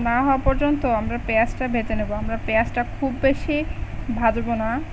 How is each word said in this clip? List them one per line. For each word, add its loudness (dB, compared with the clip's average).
না 2
হওয়া 4
পর্যন্ত 4
আমরা -2
পেঁয়াজটা 2
ভেজে 0
নেব। -2
আমরা -2
পেঁয়াজটা 2
খুব -2
বেশি 2
ভাজবো 0
না, -2